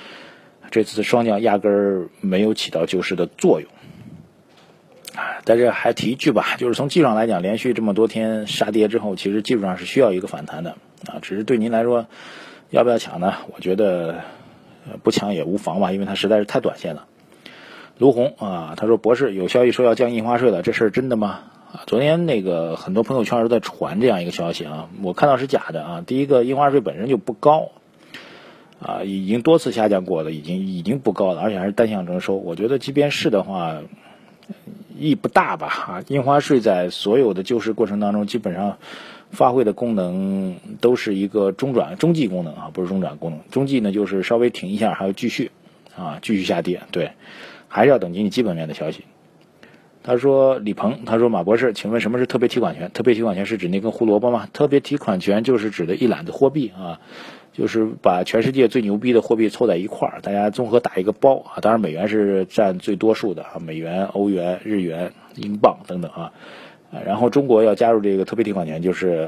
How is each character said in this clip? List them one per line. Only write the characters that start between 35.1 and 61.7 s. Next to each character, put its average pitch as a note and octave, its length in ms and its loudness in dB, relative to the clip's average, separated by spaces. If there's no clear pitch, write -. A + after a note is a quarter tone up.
不 - 120 -8
大 F3 300 2
吧 D#3 100 -8
啊。 - 400 -8
印 C#3 160 0
花 C#3+ 160 4
税 C#3 220 4
在 F2+ 280 2
所 G2+ 280 0
有 A#2 160 4
的 F#2 100 -4
救 A#2 160 0
市 G#2+ 140 -2
过 A2+ 120 2
程 G2+ 140 -4
当 G2+ 140 0
中， G#2 140 -2
基 A#2 100 -6
本 G2+ 180 -4
上 G2 220 -4
发 C3 200 4
挥 B2 140 2
的 G#2 80 2
功 A#2 200 -4
能 F#2+ 600 -2
都 B2 160 4
是 G#2+ 200 -4
一 G2 120 0
个 G2 240 2
中 C3+ 220 -4
转-， G2 260 0
中 E3+ 140 4
继 C#3+ 160 0
功 F2+ 160 -4
能 D2+ 80 -10
啊， - 200 -14
不 F#2 80 -4
是 F2+ 60 -2
中 F#2+ 140 -2
转 D2+ 160 -6
功 E2 140 -8
能。 D2+ 100 -12
中 C3+ 160 0
继 C3+ 140 2
呢， G2+ 100 0
就 G2+ 140 0
是 F#2+ 180 -2
稍 A#2 140 2
微 A#2+ 120 4
停 F#2 200 -6
一 G#2 80 -4
下， G2+ 160 0
还 F#2+ 120 -6
要 G2 60 0
继 A#2 160 -4
续 - 240 -4
啊， E2 240 -10
继 A2 160 0
续 F#2 60 -2
下 F2 180 -2
跌。 F2 180 -4
对， E2 200 -4
还 G#2 160 0
是 C3+ 60 6
要 B2+ 100 6
等 F2 140 -6
经 G2+ 100 -2
济 G2+ 60 0
基 B2+ 120 0
本 F#2+ 140 0
面 D#2+ 140 -6
的 D2 40 -10
消 D#2 160 -6
息。 - 140 -12
他 B2 120 2
说， C3+ 440 4
李 G#2 140 -4
鹏， A#2+ 320 -2
他 A2+ 120 0
说 A#2+ 100 6
：“马 F#2+ 160 2
博 G#2+ 140 4
士， A#2 160 2
请 G#2 180 -6
问 A#2 80 0
什 G#2+ 120 -2
么 B2 60 -2
是 B2 80 2
特 B2+ 120 -4
别 A#2 100 2
提 A#2+ 140 0
款 - 160 -2
权？ F2+ 160 -8
特 A2+ 100 -6
别 A#2+ 100 6
提 A2 100 0
款 G2+ 120 0
权 G2 100 -2
是 A2 120 -4
指 F2+ 100 -4
那 F#2+ 140 0
根 G#2+ 100 -2
胡 A#2 140 -2
萝 G#2 160 4
卜 B2 100 2
吗？” A2 220 -2
特 D3 160 2
别 C#3 100 4
提 - 160 -2
款 G2+ 240 -2
权 G2+ 240 2
就 B2 140 2
是 G#2 120 -2
指 F#2 160 -4
的 F#2+ 120 -2
一 B2+ 100 2
揽 E2+ 180 0
子 - 60 -10
货 C3+ 180 4
币 C3+ 280 -2
啊， F2 240 -12
就 A#2 160 -4
是 A2 180 0
把 F2+ 220 4
全 A2+ 180 0
世 C3 120 0
界 B2+ 160 4
最 B2+ 120 2
牛 G2+ 140 0
逼 A#2+ 160 0
的 A2+ 100 6
货 - 140 0
币 A2 140 2
凑 A#2+ 180 0
在 F#2 80 2
一 F#2 100 -2
块 - 220 -4
儿， - 140 -8
大 G2+ 100 -6
家 G2+ 180 0
综 A2+ 200 -4
合 A#2 100 4
打 - 160 -2
一 F#2+ 80 0
个 G#2 80 0
包 C3+ 280 4
啊。 - 200 -14
当 G#2+ 140 4